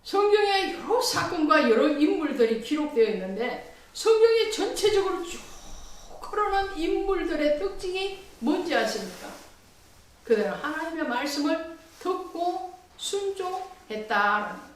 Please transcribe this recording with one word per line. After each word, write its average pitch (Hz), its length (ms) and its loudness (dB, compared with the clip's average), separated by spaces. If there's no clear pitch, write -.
성경에 403 680 2
여러 453 280 0
사건과 302 680 4
여러 254 160 6
인물들이 285 720 2
기록되어 294 500 2
있는데, 196 640 -6
성경에 453 580 6
전체적으로 392 720 0
쭉 - 160 -10
흐르는 392 560 0
인물들의 330 800 0
특징이 381 640 -6
뭔지 330 360 0
아십니까? 208 540 -4
그들은 208 280 2
하나님의 302 560 -6
말씀을 285 720 -2
듣고 359 760 -4
순종했다라는 220 1500 -2
거예요. - 260 -14